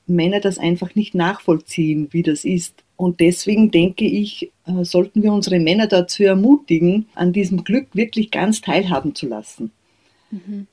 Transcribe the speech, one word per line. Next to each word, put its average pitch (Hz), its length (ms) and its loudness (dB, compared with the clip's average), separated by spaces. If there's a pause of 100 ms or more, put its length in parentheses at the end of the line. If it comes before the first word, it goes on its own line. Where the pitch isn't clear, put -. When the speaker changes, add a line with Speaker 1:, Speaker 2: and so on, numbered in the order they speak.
Speaker 1:
Männer 180 320 0
das 196 180 -2
einfach 175 380 -4
nicht 208 200 -2
nachvollziehen, 160 960 -2
wie 170 120 -2
das 151 200 -2
ist. - 400 -4 (140)
Und 180 220 -2
deswegen 196 520 2
denke 185 340 2
ich, 208 460 -4 (140)
äh, 180 180 -2
sollten 185 400 0
wir 208 80 2
unsere 196 280 0
Männer 190 280 2
dazu 190 360 0
ermutigen, 196 920 4
an 180 160 0
diesem 185 320 -2
Glück 262 300 -2
wirklich 220 380 -2
ganz 196 300 0
teilhaben 160 540 -2
zu 135 120 -8
lassen. 110 440 -10 (600)
Speaker 2:
Mhm. 202 420 -12